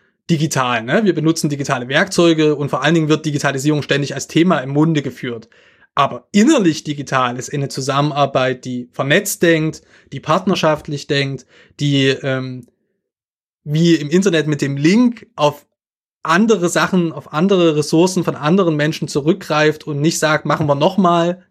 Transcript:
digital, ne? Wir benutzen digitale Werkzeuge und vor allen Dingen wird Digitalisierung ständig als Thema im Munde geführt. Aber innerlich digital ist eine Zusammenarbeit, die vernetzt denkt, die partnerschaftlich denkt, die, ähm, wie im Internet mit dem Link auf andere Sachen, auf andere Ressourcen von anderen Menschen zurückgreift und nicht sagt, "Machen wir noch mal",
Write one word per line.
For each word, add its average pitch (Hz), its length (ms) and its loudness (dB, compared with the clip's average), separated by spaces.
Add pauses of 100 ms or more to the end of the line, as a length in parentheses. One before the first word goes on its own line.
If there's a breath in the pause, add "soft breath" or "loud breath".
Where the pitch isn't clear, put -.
(300 soft breath)
digital, 131 540 0
ne? 165 220 0
Wir 170 100 2
benutzen 160 340 0
digitale 139 380 -4
Werkzeuge 156 680 2
und 139 140 -4
vor 139 140 -4
allen 156 100 2
Dingen 156 160 2
wird 151 160 0
Digitalisierung 143 560 -2
ständig 139 320 -2
als 139 140 -10
Thema 165 320 2
im 131 100 -8
Munde 147 320 2
geführt. 120 480 -10 (460 soft breath)
Aber - 360 -2
innerlich 208 520 4
digital 131 540 -4
ist 123 160 -12
eine 139 160 -4
Zusammenarbeit, 135 960 -2
die 123 260 -8
vernetzt 151 500 -2
denkt, 160 400 2 (300 soft breath)
die 135 80 -12
partnerschaftlich 156 880 -2
denkt, 139 380 -4 (340 soft breath)
die, 139 280 2
ähm, 131 600 -4 (960)
wie 160 320 2
im 147 140 -4
Internet 165 380 2
mit 151 140 -2
dem 139 160 -2
Link 220 580 2
auf 147 300 -2 (580)
andere 180 460 2
Sachen, 170 420 0
auf 143 220 -14
andere 170 420 2
Ressourcen 170 480 2
von 156 120 -4
anderen 160 420 2
Menschen 151 320 -2
zurückgreift 151 760 0
und 147 140 -6
nicht 160 200 0
sagt, 151 260 0
"Machen 151 220 0
wir 143 80 2
noch 165 220 0
mal", 175 540 2